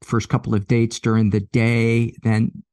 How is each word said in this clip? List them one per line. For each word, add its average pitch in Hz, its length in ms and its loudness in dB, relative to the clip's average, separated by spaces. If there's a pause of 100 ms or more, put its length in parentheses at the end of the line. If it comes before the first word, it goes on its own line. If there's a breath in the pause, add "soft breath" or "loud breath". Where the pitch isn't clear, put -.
first - 280 -4
couple 113 260 -2
of 101 120 -2
dates 117 320 0
during 110 300 2
the 101 120 0
day, 117 840 0
then, 110 280 0 (220)